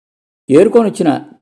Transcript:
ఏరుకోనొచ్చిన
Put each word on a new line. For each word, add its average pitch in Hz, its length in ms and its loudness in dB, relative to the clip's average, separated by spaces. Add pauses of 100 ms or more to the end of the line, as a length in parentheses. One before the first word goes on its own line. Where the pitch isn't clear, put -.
(500)
ఏరుకోనొచ్చిన 185 760 0 (160)